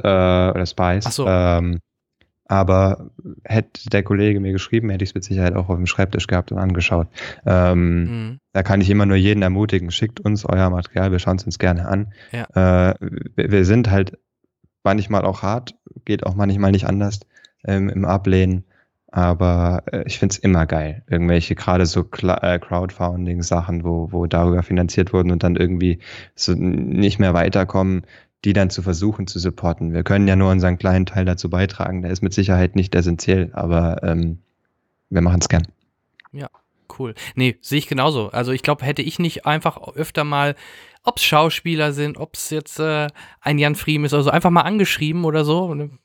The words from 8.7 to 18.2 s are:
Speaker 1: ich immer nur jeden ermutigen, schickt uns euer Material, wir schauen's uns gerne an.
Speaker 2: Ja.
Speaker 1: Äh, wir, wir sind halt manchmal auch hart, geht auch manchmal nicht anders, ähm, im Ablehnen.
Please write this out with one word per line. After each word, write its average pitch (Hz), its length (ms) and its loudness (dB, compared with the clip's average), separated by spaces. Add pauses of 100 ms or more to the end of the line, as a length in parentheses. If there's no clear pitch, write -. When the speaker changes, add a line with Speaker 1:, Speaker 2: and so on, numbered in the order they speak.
Speaker 1:
ich 95 80 4
immer 104 160 4
nur 98 100 4
jeden 101 260 4
ermutigen, 92 480 0
schickt 107 300 -4
uns 104 240 -2
euer 92 240 2
Material, 92 420 -2
wir 92 80 2
schauen's 92 260 0
uns - 140 -8
gerne 87 300 0
an. 101 240 -2 (200)
Speaker 2:
Ja. 92 580 2
Speaker 1:
Äh, - 40 0 (400)
wir, - 160 0
wir 98 140 4
sind 113 260 4
halt 98 280 0 (640)
manchmal 98 400 0
auch 98 180 -2
hart, 117 320 -4 (300)
geht - 220 -4
auch 92 80 -2
manchmal 98 380 2
nicht 98 140 2
anders, 101 340 -2 (440)
ähm, 98 240 0
im 95 160 -2
Ablehnen. 92 600 2 (500)